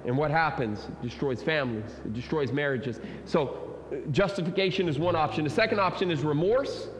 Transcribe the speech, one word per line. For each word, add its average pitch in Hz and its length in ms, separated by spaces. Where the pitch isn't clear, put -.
and 123 140
what 147 140
happens? 143 560
It - 120
destroys 123 400
families. 123 640
It 107 80
destroys 123 380
marriages. 131 480
So, - 520
uh, 147 40
justification 185 800
is 143 100
one 170 160
option. 156 300
The 143 60
second - 280
option 180 320
is 147 140
remorse. 185 640